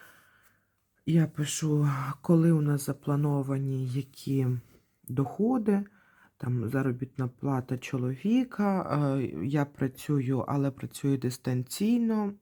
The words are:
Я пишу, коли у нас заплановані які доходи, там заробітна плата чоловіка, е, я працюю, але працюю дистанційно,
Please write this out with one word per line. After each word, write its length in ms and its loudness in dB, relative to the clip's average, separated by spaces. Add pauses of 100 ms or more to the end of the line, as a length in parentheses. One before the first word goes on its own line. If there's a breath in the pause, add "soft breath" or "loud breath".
(1040 loud breath)
Я 220 4
пишу, 640 0 (320 loud breath)
коли 300 4
у 100 4
нас 240 0
заплановані 1000 -2
які 600 -2 (600 soft breath)
доходи, 760 0 (540 soft breath)
там 320 -2
заробітна 580 -2
плата 500 -4
чоловіка, 1200 0 (180)
е, 140 -2 (120)
я 220 0
працюю, 800 -2
але 240 0
працюю 460 -2
дистанційно, 1200 0